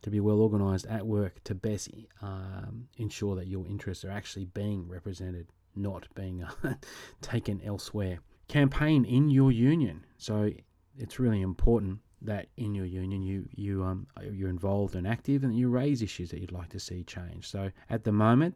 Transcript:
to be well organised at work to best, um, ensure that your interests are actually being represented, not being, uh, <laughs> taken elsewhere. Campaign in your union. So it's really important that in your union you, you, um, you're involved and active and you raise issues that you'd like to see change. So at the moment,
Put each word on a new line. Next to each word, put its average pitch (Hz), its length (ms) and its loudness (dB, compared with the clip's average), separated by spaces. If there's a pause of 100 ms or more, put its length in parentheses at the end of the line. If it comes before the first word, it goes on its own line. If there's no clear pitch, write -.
to 101 80 -6
be 104 100 2
well 104 200 6
organised 101 460 4
at 107 180 -4
work 104 400 -2
to 107 100 -4
best, 104 360 -4 (320)
um, 98 640 -10 (100)
ensure 101 380 -2
that 92 140 -4
your 95 180 -4
interests 98 380 -6
are 95 60 -8
actually 98 340 -8
being 101 440 -4
represented, 90 600 -10 (260)
not 98 400 -6
being, 90 300 -6
uh, - 300 -6 (240)
<laughs> - 240 -20
taken 110 400 -2
elsewhere. 98 580 -4 (260)
Campaign 143 580 6
in 139 260 4
your 135 200 8
union. 123 560 4 (100)
So 107 340 0 (460)
it's 120 220 -10
really 113 240 2
important 98 560 4 (240)
that 104 240 -4 (100)
in 107 160 -4
your 98 140 -2
union 92 360 -4
you, 95 280 -4
you, 98 320 -4
um, 92 240 -4 (240)
you're 95 180 -4
involved 95 460 0
and 90 140 -4
active 135 340 0
and 120 140 0
you 123 120 2
raise 127 340 2
issues 87 280 -6
that 80 100 -8
you'd 92 120 -8
like 87 160 -8
to 95 100 -10
see 90 240 -8
change. 87 460 -12
So 98 220 -4 (180)
at 120 160 -4
the 110 80 2
moment, 120 440 6